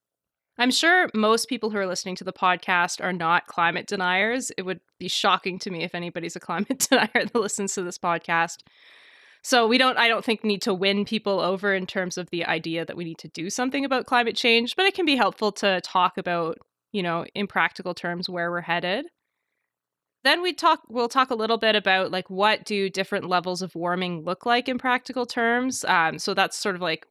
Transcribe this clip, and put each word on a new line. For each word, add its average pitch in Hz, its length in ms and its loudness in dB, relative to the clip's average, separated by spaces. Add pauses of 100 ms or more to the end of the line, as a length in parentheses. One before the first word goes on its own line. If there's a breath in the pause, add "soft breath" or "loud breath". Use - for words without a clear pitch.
(600)
I'm 247 120 4
sure 339 420 4
most 214 360 4
people 226 200 -4
who 214 80 -4
are 196 100 0
listening 185 300 -6
to - 60 -12
the 180 100 -6
podcast 180 680 0
are 180 100 -2
not 170 340 0
climate 170 400 0
deniers. 202 640 0
It 190 120 -8
would 180 180 -6 (180)
be 180 80 -8
shocking 185 520 0
to 202 120 -8
me 165 120 -6
if 180 120 -6
anybody's 175 400 -8
a 175 60 -12
climate 196 380 -4
<laughs> - 100 -2
denier 226 240 4
that - 200 0
listens 202 400 -2
to 190 100 -4
this 175 140 -8
podcast. 170 600 0 (840 soft breath)
So 233 260 4
we 233 100 6
don't, 254 200 4
I 233 120 4
don't 226 160 0
think, 220 180 -2
need 208 200 0
to 214 100 0
win 196 320 0
people 208 340 -2
over 190 340 0
in 185 140 -2
terms 180 300 -6
of 180 120 -8
the 170 160 -4
idea 165 400 -2
that - 120 -12
we 175 80 -8
need 165 140 -12
to 156 100 -18
do 165 200 -8
something 262 340 -2
about 262 220 -2
climate 233 300 0
change, 233 400 2
but 370 100 2
it 392 80 2
can 370 120 -2
be 294 100 4
helpful 208 380 2
to 190 280 0
talk 180 360 0
about, 170 400 -4 (360)
you 196 100 -2
know, 170 220 -2 (100)
in 202 120 -4
practical 180 460 -2
terms, 175 360 -6
where 175 200 -2
we're 175 120 -4
headed. 175 440 -2 (1160)
Then 311 180 4
we 359 120 0
talk, 320 340 2
we'll 233 220 -2
talk 262 200 2
a 254 60 -2
little 220 220 0
bit 220 180 2
about, 190 360 2
like, - 180 -6
what 208 340 2
do 196 260 -2
different 185 380 -4
levels 180 340 0
of 185 140 -8
warming 175 480 -2
look 180 220 -6
like 247 240 2
in 254 80 -2
practical 254 480 -2
terms? 247 600 0
Um, 165 320 2
so 196 160 -2
that's 185 240 0
sort 202 180 -2
of, 175 60 -8
like, 160 300 -2